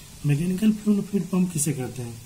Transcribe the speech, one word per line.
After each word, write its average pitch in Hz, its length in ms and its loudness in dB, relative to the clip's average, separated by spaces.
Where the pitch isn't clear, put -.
Mechanical 180 480 2
fuel 208 280 2
feed 196 220 -2
pump 180 280 0
किसे 151 200 0
कहते 127 300 -6
हैं? 117 120 -8